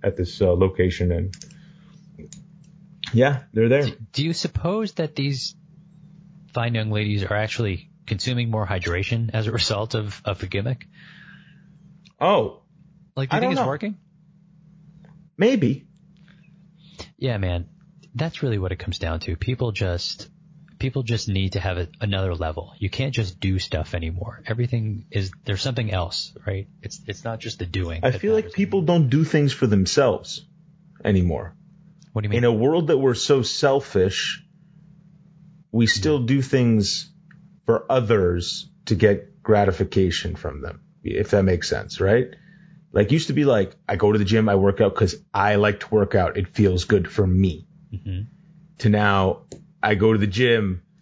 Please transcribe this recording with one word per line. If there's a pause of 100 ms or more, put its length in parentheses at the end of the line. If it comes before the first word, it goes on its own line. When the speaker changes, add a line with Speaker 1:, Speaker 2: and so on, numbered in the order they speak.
Speaker 1:
at
this,
uh,
location,
and (1800)
yeah, (100)
they're
there.
Speaker 2:
Do, (180)
do
you
suppose
that
these (1000)
fine
young
ladies
are
actually (180)
consuming
more
hydration
as
a
result
of,
of
the
gimmick? (1300)
Speaker 1:
Oh. (540)
Speaker 2:
Like,
do
you
Speaker 1:
I
Speaker 2:
think
Speaker 1:
don't
Speaker 2:
it's
Speaker 1:
know.
Speaker 2:
working? (1400)
Speaker 1:
Maybe. (1300)
Speaker 2:
Yeah,
man. (480)
That's
really
what
it
comes
down
to.
People
just, (500)
people
just
need
to
have
a, (120)
another
level.
You
can't
just
do
stuff
anymore.
Everything
is, (140)
there's
something
else, (120)
right? (140)
It's,
it's
not
just
the
doing
Speaker 1:
I
Speaker 2:
that
Speaker 1:
feel
like
Speaker 2:
matters
Speaker 1:
people
Speaker 2:
anymore.
Speaker 1:
don't
do
things
for
themselves (580)
anymore. (580)
Speaker 2:
What
do
you
mean?
Speaker 1:
In
a
world
that
we're
so
selfish, (1300)
we
still
Speaker 2:
Mm-hmm.
Speaker 1:
do
things (560)
for
others (180)
to
get
gratification
from
them, (220)
if
that
makes
sense,
right? (640)
Like,
used
to
be
like, (140)
I
go
to
the
gym,
I
work
out
'cause (180)
I
like
to
work
out.
It
feels
good
for
me. (280)
Speaker 2:
Mm-hmm. (580)
Speaker 1:
To
now, (380)
I
go
to
the
gym (200)